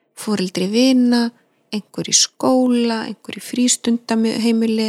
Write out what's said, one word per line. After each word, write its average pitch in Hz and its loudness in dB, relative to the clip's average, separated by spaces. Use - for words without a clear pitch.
foreldri 185 -4
vina, 240 2
einhver - -8
í - -2
skóla, 240 0
einhver 226 -12
í 196 -16
frístundaheimili 226 0